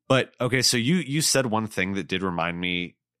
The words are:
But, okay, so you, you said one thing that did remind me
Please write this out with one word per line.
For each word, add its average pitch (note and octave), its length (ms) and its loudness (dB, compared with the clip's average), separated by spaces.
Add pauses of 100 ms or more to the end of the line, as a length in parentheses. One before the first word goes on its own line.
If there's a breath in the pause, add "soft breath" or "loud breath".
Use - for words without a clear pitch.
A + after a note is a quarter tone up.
But, C3 340 2
okay, B2+ 200 0
so B2 160 2
you, B2 200 2
you C#3+ 240 -2
said C3+ 260 2
one A2 200 0
thing G2 280 -2
that F2+ 120 -4
did F#2 160 -2
remind F2 360 -2
me F2+ 380 -4 (220)